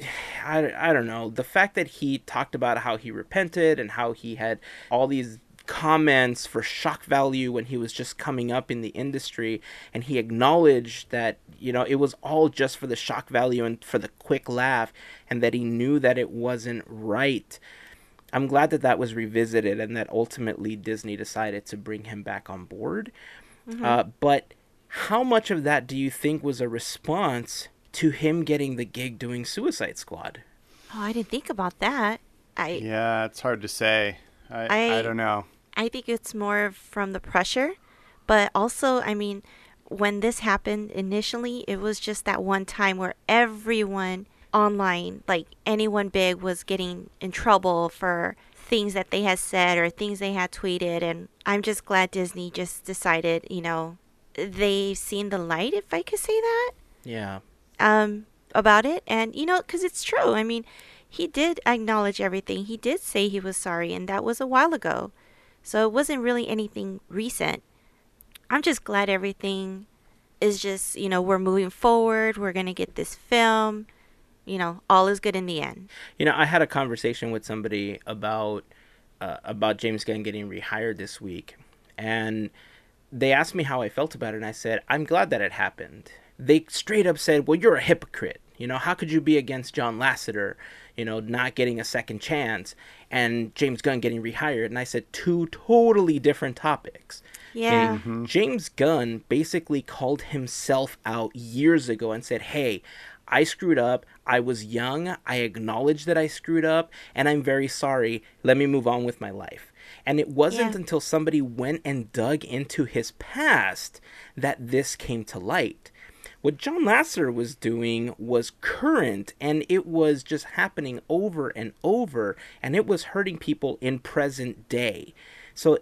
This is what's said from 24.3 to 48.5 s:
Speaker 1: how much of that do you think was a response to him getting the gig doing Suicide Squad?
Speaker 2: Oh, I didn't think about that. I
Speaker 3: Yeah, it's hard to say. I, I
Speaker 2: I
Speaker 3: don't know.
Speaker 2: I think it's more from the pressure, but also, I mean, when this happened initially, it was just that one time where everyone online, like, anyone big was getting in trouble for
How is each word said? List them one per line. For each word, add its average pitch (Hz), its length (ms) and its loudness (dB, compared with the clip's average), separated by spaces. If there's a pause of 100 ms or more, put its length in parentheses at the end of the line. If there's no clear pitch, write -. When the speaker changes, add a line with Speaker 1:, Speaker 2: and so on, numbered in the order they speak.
Speaker 1:
how - 340 -2
much 233 300 2
of 160 140 -2
that 143 200 2
do 131 120 -8
you 135 120 0
think 151 320 -2
was 139 200 -2
a 120 80 -2
response 131 1000 -4 (240)
to - 200 2
him 156 340 2
getting 143 320 0
the 120 80 -4
gig 120 340 -8
doing 120 240 -6
Suicide - 540 -4
Squad? - 440 -12 (540)
Speaker 2:
Oh, 214 60 -8
I 208 100 -4
didn't 226 160 -4
think 254 220 -6
about 190 300 -4
that. 226 420 0 (340)
I 165 140 -4 (120)
Speaker 3:
Yeah, 110 440 0
it's - 160 -10
hard 120 220 0
to 107 40 -6
say. 107 500 2 (320)
I, 117 180 -6
I 220 320 2
Speaker 2:
I - 20 0
Speaker 3:
don't 113 160 -2
know. 107 280 0 (300)
Speaker 2:
I 226 140 -2
think 247 200 -10
it's 233 240 -6
more 208 400 -2
from 196 380 -6
the 190 80 -8
pressure, 254 540 0 (540)
but 208 280 6
also, 247 460 2
I 214 120 -2
mean, 208 300 -6 (460)
when 202 320 0
this 226 180 0
happened 208 520 -2
initially, 226 760 -4
it 196 140 -4
was 208 180 -2
just - 260 -6
that 196 180 -2
one 190 220 0
time 196 320 0
where 185 160 -4 (160)
everyone 214 1000 0 (260)
online, 196 760 2
like, 170 180 0 (180)
anyone 214 440 0
big 185 320 2
was 185 220 -4
getting 180 460 -6 (120)
in 185 100 -6
trouble 185 560 4
for 180 480 -2 (180)